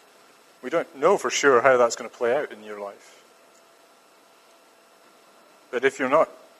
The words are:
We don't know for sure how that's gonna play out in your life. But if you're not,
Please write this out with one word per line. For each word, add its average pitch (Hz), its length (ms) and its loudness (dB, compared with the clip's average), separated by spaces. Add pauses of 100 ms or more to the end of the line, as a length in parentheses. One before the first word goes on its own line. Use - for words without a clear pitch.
(640)
We 127 80 -10
don't 151 260 -6
know 175 220 2
for 123 100 -4
sure 127 320 4
how 131 160 4
that's 117 180 2
gonna 113 140 -14
play 123 260 -4
out 143 160 -8
in 107 120 -20
your 104 160 -16
life. 101 420 -18 (2500)
But 127 160 -6
if 135 140 0
you're 131 100 -4
not, 151 220 2 (280)